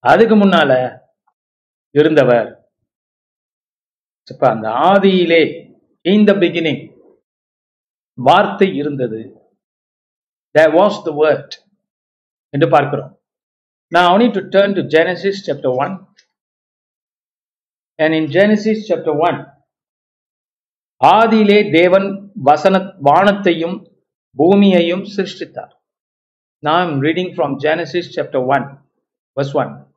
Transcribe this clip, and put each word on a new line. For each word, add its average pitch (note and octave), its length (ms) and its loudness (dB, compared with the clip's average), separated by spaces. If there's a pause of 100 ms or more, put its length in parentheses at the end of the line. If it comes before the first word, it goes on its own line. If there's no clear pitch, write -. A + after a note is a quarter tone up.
(140)
அதுக்கு G#3+ 300 4
முன்னால E3+ 280 2 (1300)
இருந்தவர். B2+ 500 2 (1800)
இப்ப C#3 120 -6 (100)
அந்த A2 160 -6 (200)
ஆதியிலே, F#3 540 2 (640)
in G3+ 160 2 (100)
the G3+ 140 2
beginning, E3 360 -4 (1400)
வார்த்தை F#3 540 2 (100)
இருந்தது, B2+ 400 -8 (1300)
there D#3 240 4
was G3+ 160 2 (120)
the D3+ 140 -8
word D3+ 280 -2 (1040)
என்று D3 220 0
பார்க்கிறோம். C3+ 380 -2 (840)
Now F3 60 4 (120)
I G3 80 2
need A#3+ 160 0
to F#3 40 -6 (140)
turn G3+ 220 2
to E3+ 40 -4 (140)
Genesis F3+ 400 0 (100)
chapter C#3 240 -6 (140)
one. F#3+ 100 -8 (2000)
And D#3 180 0
in D#3+ 80 -2 (100)
Genesis G#3+ 420 2 (120)
chapter D#3+ 240 -4 (140)
one, D3 120 -4 (1600)
ஆதியிலே G#3 560 4 (200)
தேவன் F#3 300 2 (400)
வசன-, F#3 360 2 (240)
வானத்தையும் F3+ 680 0 (640)
பூமியையும் F#3 640 2 (120)
சிருஷ்டித்தார். - 580 -10 (880)
Now D3 180 0
I F#3 60 -2
am D3+ 80 -6 (100)
reading F3 320 -4
from C#3+ 280 -4
Genesis E3 400 -4 (100)
chapter C3 280 -6 (120)
one, C#3 120 -4 (720)
verse C#3 240 -6
one. G#2+ 120 -8 (240)